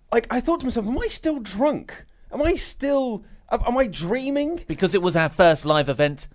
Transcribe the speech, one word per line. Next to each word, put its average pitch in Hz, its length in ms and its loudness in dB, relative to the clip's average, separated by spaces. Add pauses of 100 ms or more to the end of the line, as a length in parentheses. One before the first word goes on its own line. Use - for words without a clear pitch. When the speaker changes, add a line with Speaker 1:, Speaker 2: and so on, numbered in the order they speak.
(120)
Speaker 1:
like, 233 180 0
I 247 100 0
thought 330 200 0
to 269 60 -4
myself, 233 200 -2
"Am 254 120 -2
I 453 100 -2
still 311 320 -2
drunk? 208 640 -4 (260)
Am 262 120 -4
I 339 120 2
still, 262 680 -2 (260)
am, 240 160 0
am 240 120 0
I 269 80 4
dreaming?" 262 800 -2
Speaker 2:
Because 165 280 0
it 185 80 2
was 180 140 2
our 160 140 2
first 165 360 4
live 151 220 2
event. 143 460 0